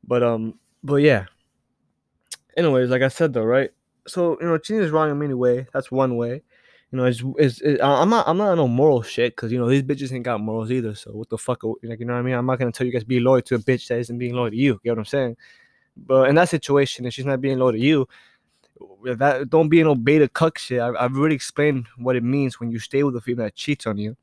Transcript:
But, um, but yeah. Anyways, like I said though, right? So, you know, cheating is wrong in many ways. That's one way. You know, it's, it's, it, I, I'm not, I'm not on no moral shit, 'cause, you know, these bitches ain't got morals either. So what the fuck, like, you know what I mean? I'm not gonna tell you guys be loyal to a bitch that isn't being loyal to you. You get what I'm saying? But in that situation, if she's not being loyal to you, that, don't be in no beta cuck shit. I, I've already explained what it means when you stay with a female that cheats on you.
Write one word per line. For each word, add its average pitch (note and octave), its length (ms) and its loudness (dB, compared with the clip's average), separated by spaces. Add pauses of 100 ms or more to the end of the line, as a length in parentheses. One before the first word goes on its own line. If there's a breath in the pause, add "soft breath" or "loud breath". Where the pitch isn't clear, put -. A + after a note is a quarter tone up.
But, B2 160 0
um, A2+ 360 -2 (260)
but C#3+ 120 0
yeah. C#3 280 4 (1300)
Anyways, C3 360 2
like B2+ 100 2
I C3+ 80 2
said D3+ 240 0
though, A#2 120 0
right? B2+ 260 2 (360)
So, F3 340 -2
you E3+ 60 -4
know, E3 100 0
cheating G#3 260 -2
is E3 80 0
wrong D#3 200 2
in C#3+ 80 -2
many C#3+ 160 -2
ways. B2 400 0
That's C3+ 160 -4
one C3 260 0
way. A#2+ 260 -6 (480 soft breath)
You C3 60 -8
know, B2+ 80 0
it's, B2 180 0 (140)
it's, C3+ 240 2
it, C#3+ 200 2
I, C3+ 200 4
I'm F3+ 80 4
not, A3+ 180 2
I'm E3 120 0
not G3+ 140 2
on E3+ 40 2
no D3 100 2
moral B2+ 360 4
shit, A#2+ 340 -2
'cause, A2+ 160 -6
you B2 60 -2
know, A#2+ 100 0
these C3+ 140 4
bitches C#3 300 -6
ain't B2 120 -8
got A#2 160 -4
morals A2 300 -6
either. A#2 240 -2
So - 160 -18
what G#2+ 180 -12
the A2+ 80 -6
fuck, - 260 -6
like, A2+ 380 -8
you A#2 60 -8
know A#2+ 80 -4
what B2 60 -2
I - 20 -4
mean? B2+ 120 -2
I'm B2 120 -2
not B2+ 120 0
gonna B2 140 -2
tell B2+ 140 -4
you B2 60 -4
guys A#2 120 -4
be B2 160 0
loyal B2+ 220 4
to B2+ 140 -2
a - 20 0
bitch B2 300 -2
that A#2+ 100 -2
isn't A#2+ 200 -6
being A#2+ 160 -6
loyal A#2+ 160 -2
to A2 60 -8
you. C3 160 4
You G2+ 100 -4
get A#2 100 -2
what A2+ 80 -2
I'm G#2+ 40 -8
saying? B2 320 -4 (580 soft breath)
But C3 360 4
in D3 60 4
that E3+ 120 6
situation, C#3 560 0
if A#2+ 80 -8
she's C3+ 140 -8
not C3+ 160 -2
being C3+ 160 -2
loyal B2+ 140 2
to A2 60 -4
you, C3+ 300 2 (960 soft breath)
that, C3 460 0
don't D#3+ 180 4
be E3 120 6
in D#3 60 4
no D3 80 4
beta C#3+ 320 4
cuck D#3+ 300 0
shit. B2 240 -4
I, A#2+ 80 -2 (100)
I've B2+ 200 -2
already D#3 160 2
explained C3+ 520 -2 (120)
what B2+ 180 -2
it A#2+ 60 -2
means C3 360 -2
when A#2 120 -8
you A#2 80 -6
stay C#3 240 -2
with C#3 140 0
a A#2 40 -6
female A#2+ 240 -4
that G#2 120 -8
cheats - 300 -6
on G#2 120 -4
you. G#2+ 240 -8